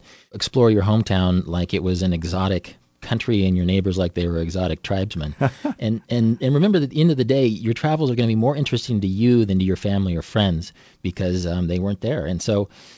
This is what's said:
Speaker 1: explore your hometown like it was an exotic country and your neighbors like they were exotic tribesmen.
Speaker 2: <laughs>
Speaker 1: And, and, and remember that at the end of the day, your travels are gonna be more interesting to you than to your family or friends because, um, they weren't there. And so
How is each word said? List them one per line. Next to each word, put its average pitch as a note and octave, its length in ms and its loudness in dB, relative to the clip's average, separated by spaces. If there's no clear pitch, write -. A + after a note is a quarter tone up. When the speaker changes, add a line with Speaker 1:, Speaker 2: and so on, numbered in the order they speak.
Speaker 1:
explore - 380 2
your G#2 140 4
hometown F#2 640 2
like F2 260 -4
it F2+ 80 0
was F#2 220 0
an F2+ 100 0
exotic F2+ 640 -2
country A2 460 0
and F#2 100 2
your F2+ 100 0
neighbors F#2 320 0
like F2 180 -2
they F2 120 -2
were E2+ 120 -2
exotic E2+ 420 -2
tribesmen. F#2+ 580 -6
Speaker 2:
<laughs> C3+ 120 0
Speaker 1:
And, A2+ 300 -4
and, A#2 320 0
and C3 140 0
remember F#3+ 240 2
that C#3+ 60 -2
at B2+ 40 -4
the D3 100 -6
end E3 120 4
of C#3 60 0
the B2+ 60 2
day, C3 220 2
your A2+ 300 0
travels D#3 340 0
are A#2+ 60 0
gonna A#2 120 0
be A2+ 80 2
more A#2+ 200 2
interesting B2 460 -2
to G2 60 0
you A2+ 380 4
than F#2+ 140 2
to F#2 60 2
your F#2 100 2
family G2 400 -2
or D#2+ 80 -4
friends F2+ 500 -2
because, F2+ 420 -2
um, F2 220 -2
they F2 100 -2
weren't G2 240 -4
there. A2 240 -4
And F2 160 -4
so G2+ 280 -2